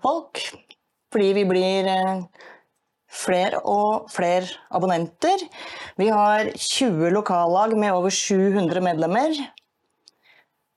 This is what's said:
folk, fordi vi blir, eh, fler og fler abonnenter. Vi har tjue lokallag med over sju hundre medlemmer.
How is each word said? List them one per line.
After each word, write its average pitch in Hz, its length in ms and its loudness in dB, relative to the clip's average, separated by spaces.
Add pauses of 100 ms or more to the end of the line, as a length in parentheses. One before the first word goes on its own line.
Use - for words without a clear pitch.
folk, 311 400 -4 (720)
fordi 196 200 2
vi 202 120 2
blir, 185 420 2
eh, 190 360 0 (880)
fler 185 500 0
og 208 480 -2
fler 180 380 -2 (220)
abonnenter. 180 680 0 (580)
Vi 202 120 2
har 208 480 2
tjue 175 560 0
lokallag 196 640 2
med 208 160 2
over 180 180 0
sju 196 440 2
hundre 180 260 0
medlemmer. 185 560 0 (1400)